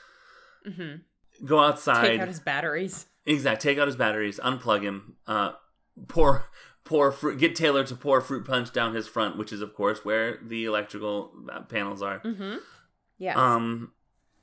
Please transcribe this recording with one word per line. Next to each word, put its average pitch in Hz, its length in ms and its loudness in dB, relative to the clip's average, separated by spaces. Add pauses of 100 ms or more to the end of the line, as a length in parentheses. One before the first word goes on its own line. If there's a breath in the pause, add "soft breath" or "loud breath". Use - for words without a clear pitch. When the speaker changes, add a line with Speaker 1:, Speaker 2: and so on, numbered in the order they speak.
(680 loud breath)
Speaker 1:
Mm-hmm. 165 800 -16
Speaker 2:
Go 151 140 6
outside. 131 480 4
Speaker 1:
Take 113 120 2
out 180 80 -2
his 170 120 -10
batteries. 156 680 -4 (200)
Speaker 2:
Exact. 139 360 2
Take 143 160 2
out 143 80 4
his 131 100 -2
batteries. 107 460 0
Unplug 120 400 0
him. 98 340 -8 (100)
Uh, 104 260 -2 (560)
pour, 143 380 6 (380 loud breath)
pour 143 280 4
fruit. 143 260 -4
Get 170 160 4
Taylor 147 300 2
to 131 100 -10
pour 131 260 2
fruit 127 260 -6
punch 123 260 -4
down 117 220 -2
his 110 140 -6
front, 104 300 -4
which 104 140 -8
is, 104 100 -8
of 98 120 -10
course, 104 300 -2
where 113 380 -2
the 113 220 -8
electrical, 104 680 -4 (200)
uh, - 100 -12
panels 101 400 -6
are. 98 180 -4
Speaker 1:
Mm-hmm. 208 360 -10 (600 loud breath)
Yes. 185 180 -4
Speaker 2:
Um, 117 560 0 (500)